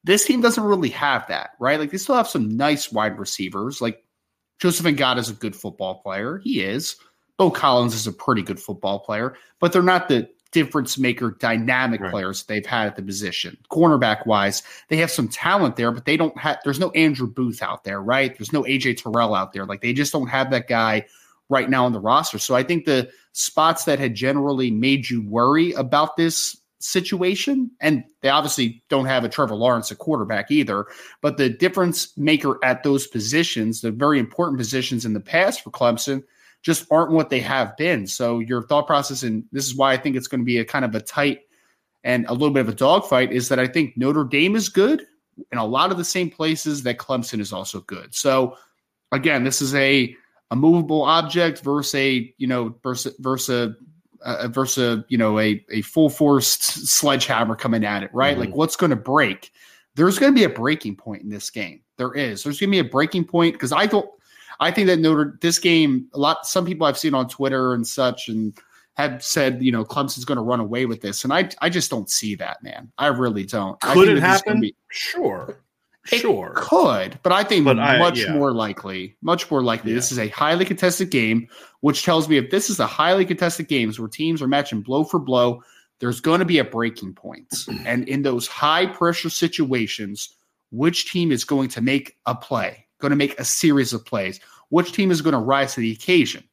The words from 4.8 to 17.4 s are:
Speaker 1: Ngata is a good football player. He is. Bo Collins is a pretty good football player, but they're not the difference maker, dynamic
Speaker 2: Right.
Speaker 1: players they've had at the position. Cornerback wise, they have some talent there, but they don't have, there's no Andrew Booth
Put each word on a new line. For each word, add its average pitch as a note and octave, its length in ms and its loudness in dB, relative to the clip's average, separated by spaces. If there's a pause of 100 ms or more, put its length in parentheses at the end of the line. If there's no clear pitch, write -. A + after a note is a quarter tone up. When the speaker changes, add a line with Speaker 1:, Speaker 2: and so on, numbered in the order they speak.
Speaker 1:
Ngata C3+ 320 2
is A2+ 100 -4
a G#2+ 60 -10
good G#2 220 -8
football F#2 400 -8
player. G#2 420 -8
He F#3+ 240 -4
is. G#2 340 -6 (400)
Bo F#3 140 4
Collins B2 420 2
is A2 140 -6
a G2+ 60 -6
pretty A#2 280 -2
good F#2 200 -8
football G2 400 -6
player, A2+ 360 -6 (220)
but F3 140 2
they're F#3 100 4
not F3+ 260 2
the A#2+ 220 2 (220)
difference C#3+ 440 0
maker, B2 440 -2
dynamic A#2 600 0
Speaker 2:
Right. F#2+ 120 -6
Speaker 1:
players F#2+ 320 -6
they've G#2+ 200 -6
had A2+ 220 -2
at G2+ 80 -6
the G2 80 -10
position. G2 560 -8 (140)
Cornerback C3+ 520 4
wise, G2+ 380 0 (260)
they D#3 100 0
have E3 120 0
some B2 160 -2
talent E3+ 480 0
there, A#2 160 0
but A#2+ 140 -10
they D#3 120 0
don't D#3 220 -2
have, D3+ 240 -4
there's C#3 160 -2
no F3+ 140 -2
Andrew D3 340 2
Booth A#2+ 340 -4